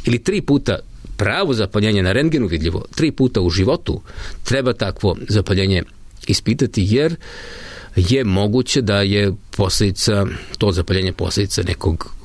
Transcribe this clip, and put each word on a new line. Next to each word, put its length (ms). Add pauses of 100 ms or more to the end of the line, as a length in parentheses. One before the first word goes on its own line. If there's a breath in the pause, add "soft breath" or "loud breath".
ili 180
tri 180
puta 380 (380)
pravo 360
zapaljenje 500
na 80
rentgenu 360
vidljivo, 380 (100)
tri 160
puta 300
u 80
životu, 520 (420 loud breath)
treba 300
takvo 440 (100)
zapaljenje 560 (440)
ispitati, 640
jer 260 (800 loud breath)
je 280
moguće 580
da 200
je 300 (260)
posledica, 680 (320 loud breath)
to 140
zapaljenje 420
posledica 540
nekog 580